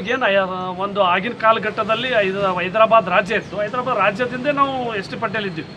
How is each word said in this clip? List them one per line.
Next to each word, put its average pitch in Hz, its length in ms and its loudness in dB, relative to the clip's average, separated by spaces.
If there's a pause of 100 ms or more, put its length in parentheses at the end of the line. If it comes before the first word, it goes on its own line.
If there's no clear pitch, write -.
(120)
ಏನು, 254 140 -2 (580)
ಒಂದು 202 180 -2 (120)
ಆಗಿನ 202 220 -2 (100)
ಕಾಲಘಟ್ಟದಲ್ಲಿ 220 640 0 (160)
ಐದ-, 196 220 0 (120)
ಹೈದರಾಬಾದ್ 208 560 4
ರಾಜ್ಯ 202 260 2
ಇತ್ತು. - 220 -10
ಹೈದರಾಬಾದ್ 240 420 -2
ರಾಜ್ಯದಿಂದೇ 247 560 0
ನಾವು 277 120 0 (280)
ಎಸ್ 175 100 -10
ಟಿ 220 120 -8
ಪಟ್ಟಿಯಲ್ಲಿದ್ದೀವಿ. 196 520 -4